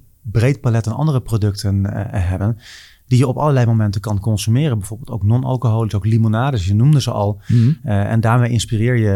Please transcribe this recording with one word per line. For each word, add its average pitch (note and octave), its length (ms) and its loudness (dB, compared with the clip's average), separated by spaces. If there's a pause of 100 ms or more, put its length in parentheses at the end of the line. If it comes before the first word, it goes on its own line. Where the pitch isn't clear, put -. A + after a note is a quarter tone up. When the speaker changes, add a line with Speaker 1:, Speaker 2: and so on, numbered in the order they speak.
(220)
Speaker 1:
breed A#2+ 400 0
palet A#2 260 0
aan A2 80 -4
andere C#3 260 0
producten, G2+ 640 -2
eh, G#2 200 -4 (240)
hebben F#2 280 -2 (500)
die B2+ 100 2
je C3 100 4
op B2+ 100 -4
allerlei C3+ 280 2
momenten A2 360 0
kan G#2 180 -4
consumeren. A2+ 580 0
Bijvoorbeeld A2 320 -10
ook A2 140 -6
non-alcoholisch, A#2 720 0
ook F#2+ 100 -2
limonades, A2+ 600 0
je G2+ 80 0
noemde C3 280 4
ze A2+ 100 -4
al. G#2 360 -2
Speaker 2:
Mhm. A#2 240 4 (120)
Speaker 1:
Eh, G#2 280 0
en A2+ 80 2
daarmee A#2 320 2
inspireer A#2 440 0
je, G#2+ 200 2